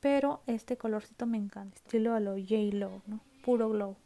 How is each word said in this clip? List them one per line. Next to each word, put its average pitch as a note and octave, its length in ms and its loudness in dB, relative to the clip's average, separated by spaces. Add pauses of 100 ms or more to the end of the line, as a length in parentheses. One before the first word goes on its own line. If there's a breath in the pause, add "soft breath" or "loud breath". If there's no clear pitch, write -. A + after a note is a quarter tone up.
pero C#4 460 2
este A#3+ 300 -4
colorcito A3 500 -4
me A3+ 120 0
encanta, G3+ 380 -8
estilo A3+ 380 0
a A3 60 2
lo G3 160 -2
J G3 200 0 (160)
Lo, G3 340 -4
¿no? G#3+ 140 -10 (240)
Puro A3+ 240 4
glow. G3+ 380 -2